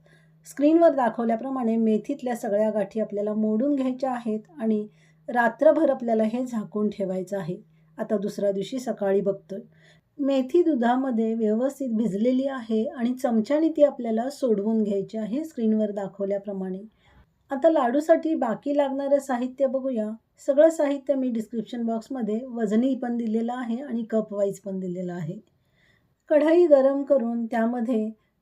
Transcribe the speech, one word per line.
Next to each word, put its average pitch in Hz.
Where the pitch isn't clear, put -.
स्क्रीनवर 320
दाखवल्याप्रमाणे 233
मेथीतल्या 226
सगळ्या 220
गाठी 208
आपल्याला 208
मोडून 220
घ्यायच्या 262
आहेत 226
आणि 214
रात्रभर 277
आपल्याला 233
हे 240
झाकून 208
ठेवायचं 190
आहे. 180
आता 220
दुसऱ्या 202
दिवशी 196
सकाळी 202
बघतोय, 196
मेथी 269
दुधामध्ये 240
व्यवस्थित 226
भिजलेली 226
आहे 226
आणि 254
चमच्याने 262
ती 302
आपल्याला 240
सोडवून 220
घ्यायची 196
आहे, 220
स्क्रीनवर 220
दाखवल्याप्रमाणे. 196
आता 277
लाडूसाठी 311
बाकी 254
लागणारं 277
साहित्य 254
बघूया. 247
सगळं 294
साहित्य 285
मी 254
डिस्क्रिप्शन 226
बॉक्समध्ये 226
वजनी 233
पण 240
दिलेलं 233
आहे 240
आणि 247
कप 220
वाईज 202
पण 190
दिलेलं 180
आहे. 175
कढई 320
गरम 277
करून 233
त्यामध्ये 226